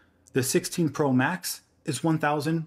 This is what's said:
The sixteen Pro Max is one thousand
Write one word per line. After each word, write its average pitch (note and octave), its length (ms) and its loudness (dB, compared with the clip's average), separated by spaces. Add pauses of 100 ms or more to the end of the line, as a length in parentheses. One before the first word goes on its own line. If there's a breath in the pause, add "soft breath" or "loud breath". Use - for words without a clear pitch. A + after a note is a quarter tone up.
(340 soft breath)
The C3 80 2
sixteen E3+ 480 0
Pro D3 200 0
Max C3+ 520 0 (240)
is C#3+ 180 -4
one D#3+ 140 2
thousand D#3 480 0